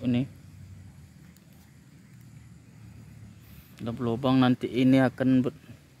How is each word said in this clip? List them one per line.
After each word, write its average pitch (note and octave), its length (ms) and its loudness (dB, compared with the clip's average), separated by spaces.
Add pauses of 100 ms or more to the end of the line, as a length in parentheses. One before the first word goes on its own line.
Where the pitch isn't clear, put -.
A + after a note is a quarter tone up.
ini. B2 240 -4 (3500)
Udah A#2 80 -6
berlubang, B2 480 -2
nanti B2 320 0
ini C3 320 2
akan B2+ 400 0
ber-, - 200 -8 (380)